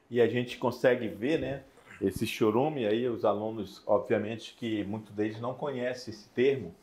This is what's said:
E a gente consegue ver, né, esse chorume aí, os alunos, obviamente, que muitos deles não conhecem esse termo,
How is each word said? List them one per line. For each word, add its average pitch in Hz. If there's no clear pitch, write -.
E 120
a 113
gente 123
consegue 120
ver, 110
né, 135
esse 98
chorume 123
aí, 117
os 113
alunos, 107
obviamente, 107
que 110
muitos 110
deles 107
não 120
conhecem 127
esse -
termo, 120